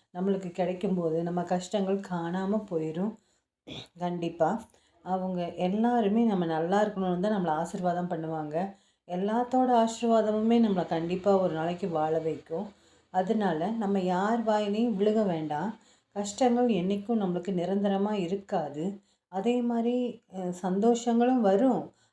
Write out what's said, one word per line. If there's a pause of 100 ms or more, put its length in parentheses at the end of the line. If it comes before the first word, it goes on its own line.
(140)
நம்மளுக்கு
கிடைக்கும்போது,
நம்ம
கஷ்டங்கள்
காணாம
போயிரும். (840)
கண்டிப்பா. (380)
அவங்க
எல்லாருமே
நம்ம
நல்லா
இருக்கணும்னு
தான்
நம்மளை
ஆசீர்வாதம்
பண்ணுவாங்க. (320)
எல்லாத்தோட
ஆசீர்வாதமுமே
நம்மளை
கண்டிப்பா
ஒரு
நாளைக்கு
வாழ
வைக்கும். (440)
அதனால,
நம்ம
யார்
வாயிலையும்
விழுக
வேண்டாம். (360)
கஷ்டங்கள்
என்னைக்கும்
நம்மளுக்கு
நிரந்தரமா
இருக்காது. (280)
அதே
மாதிரி, (120)
அ, (240)
சந்தோஷங்களும்
வரும். (200)